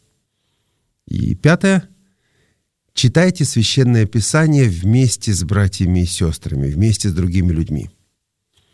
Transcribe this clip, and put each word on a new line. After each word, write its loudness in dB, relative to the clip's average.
И -4
пятое. 2
Читайте 2
Священное 2
Писание 2
вместе 0
с -2
братьями 0
и 2
сёстрами, -4
вместе 0
с -2
другими 0
людьми. -4